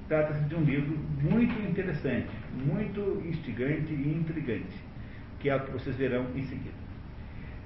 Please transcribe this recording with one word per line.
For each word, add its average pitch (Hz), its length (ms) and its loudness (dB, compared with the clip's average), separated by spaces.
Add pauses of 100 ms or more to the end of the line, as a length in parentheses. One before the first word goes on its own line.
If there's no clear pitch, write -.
trata-se 151 380 4
de 156 100 0
um 160 80 4
livro 143 340 4 (240)
muito 214 320 6 (160)
interessante, 143 600 0 (360)
muito 190 600 0
instigante 147 680 0
e 147 260 2
intrigante, 131 560 -2 (640)
que 139 100 2
é 135 60 4
o 135 60 4
que - 100 -6
vocês 131 240 -2
verão 127 300 2 (100)
em 135 80 -2
seguida. - 380 -6 (840)